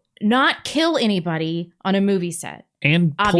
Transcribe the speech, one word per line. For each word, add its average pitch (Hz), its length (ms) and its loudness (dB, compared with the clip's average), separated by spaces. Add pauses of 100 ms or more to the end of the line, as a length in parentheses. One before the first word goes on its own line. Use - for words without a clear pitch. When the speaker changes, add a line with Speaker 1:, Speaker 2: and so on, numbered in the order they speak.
(220)
Speaker 1:
not 254 420 0
kill 320 340 0
anybody 170 760 -2 (120)
on 190 120 0
a 196 60 0
movie 190 300 0
set. - 340 -12 (200)
Speaker 2:
And 160 320 2
pulling 208 220 2